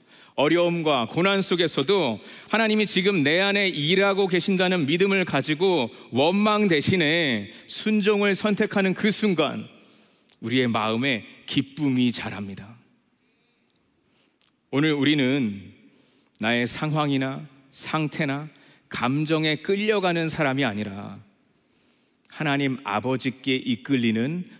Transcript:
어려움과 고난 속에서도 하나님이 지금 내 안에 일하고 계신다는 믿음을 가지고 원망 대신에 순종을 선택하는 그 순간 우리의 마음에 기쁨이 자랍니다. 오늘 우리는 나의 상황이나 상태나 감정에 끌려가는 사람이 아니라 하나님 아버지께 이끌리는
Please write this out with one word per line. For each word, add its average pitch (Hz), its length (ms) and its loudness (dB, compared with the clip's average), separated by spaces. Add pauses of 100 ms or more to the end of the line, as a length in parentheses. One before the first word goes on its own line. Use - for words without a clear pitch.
(360)
어려움과 156 720 2
고난 190 340 0
속에서도 160 800 0 (300)
하나님이 214 360 2
지금 185 380 0
내 156 160 4
안에 202 300 2
일하고 190 580 0
계신다는 180 580 0
믿음을 185 400 2
가지고 147 640 0 (220)
원망 202 560 2
대신에 151 840 2 (160)
순종을 202 720 2
선택하는 196 580 0
그 - 160 0
순간 156 580 0 (760)
우리의 123 260 2
마음에 113 580 0 (220)
기쁨이 135 640 0
자랍니다. 104 680 -10 (1900)
오늘 147 240 2
우리는 135 800 0 (680)
나의 120 280 0
상황이나 147 800 -2 (240)
상태나 151 760 -4 (420)
감정에 156 680 0
끌려가는 190 720 0
사람이 139 340 0
아니라 104 560 -6 (1120)
하나님 139 540 -2
아버지께 123 720 -2
이끌리는 127 920 -2 (120)